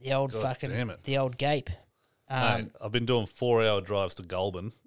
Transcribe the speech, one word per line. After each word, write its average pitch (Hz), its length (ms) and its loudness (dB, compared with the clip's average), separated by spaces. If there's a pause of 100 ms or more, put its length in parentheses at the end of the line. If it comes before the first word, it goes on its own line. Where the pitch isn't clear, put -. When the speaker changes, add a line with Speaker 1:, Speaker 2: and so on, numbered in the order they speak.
Speaker 1:
The 135 100 -4
old 135 200 0
Speaker 2:
God 110 100 -2
Speaker 1:
fucking, 135 280 -4
Speaker 2:
damn 120 200 -2
it. - 140 -14
Speaker 1:
the 135 140 0
old 127 200 -2
gape. 143 320 0 (580)
Um, 120 340 2
Speaker 2:
Mate, - 80 -10 (120)
I've 107 100 -4
been 120 140 0
doing 117 200 2
four-hour 113 560 4
drives 98 340 -2
to 98 60 -14
Goulburn. 92 500 -4 (140)